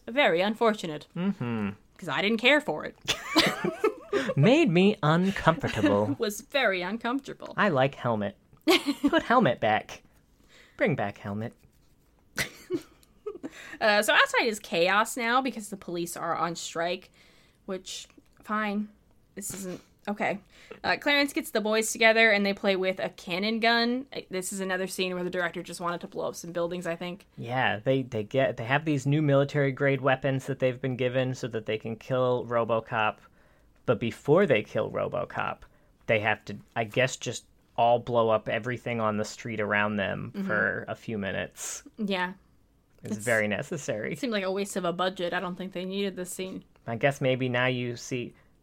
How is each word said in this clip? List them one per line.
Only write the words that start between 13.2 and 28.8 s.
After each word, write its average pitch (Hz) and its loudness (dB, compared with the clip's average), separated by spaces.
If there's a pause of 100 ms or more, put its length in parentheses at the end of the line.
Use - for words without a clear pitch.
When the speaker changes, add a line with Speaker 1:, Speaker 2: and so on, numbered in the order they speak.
Speaker 1:
Uh, 208 4
so 311 2
outside 427 6
is 214 0
chaos 196 2
now 240 2
because 233 -6
the 190 -10
police 170 -6
are 160 -2
on 170 -2
strike, 175 -6 (540)
which, - -10 (360)
fine. 214 -2 (480)
This - -10
isn't, 185 -10 (260)
okay. 202 -4 (440)
Uh, 180 0
Clarence 285 0
gets - -6
the 220 0
boys 220 0
together 226 6
and 202 4
they 196 2
play 202 0
with 185 -2
a 175 -4
cannon 196 -4
gun. 233 2 (100)
Uh, - -8
this 185 -6
is 196 -6
another 185 -2
scene 185 -4
where 180 -4
the 180 -4
director 175 -4
just 175 -14
wanted 170 -2
to 196 -10
blow 165 -6
up - -8
some 170 -12
buildings, 175 -4
I 165 -4
think. 175 -10 (120)
Speaker 2:
Yeah, 120 0
they, 135 2
they 117 -4
get, 131 0
they 120 -8
have 143 0